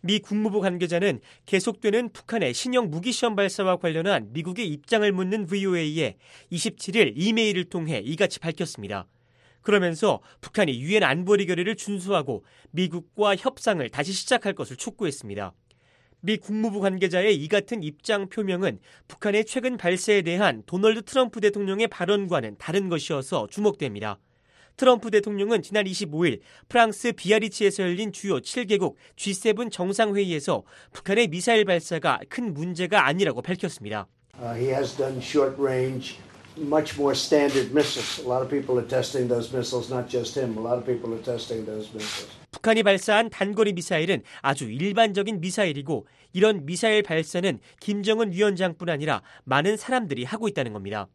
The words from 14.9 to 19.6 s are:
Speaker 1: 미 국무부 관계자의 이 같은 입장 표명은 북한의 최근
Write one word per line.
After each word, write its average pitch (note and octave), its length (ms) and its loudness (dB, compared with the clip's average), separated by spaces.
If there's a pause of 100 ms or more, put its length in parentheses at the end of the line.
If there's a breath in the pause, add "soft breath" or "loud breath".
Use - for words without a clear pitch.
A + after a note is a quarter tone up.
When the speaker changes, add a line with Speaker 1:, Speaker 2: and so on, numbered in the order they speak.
Speaker 1:
미 G#3 160 0
국무부 G#3+ 460 -4
관계자의 F#3 560 2
이 C#3+ 100 -6
같은 G3+ 340 0
입장 G3 460 -4
표명은 F#3+ 520 -2 (280 soft breath)
북한의 G#3+ 380 0
최근 B3 320 -4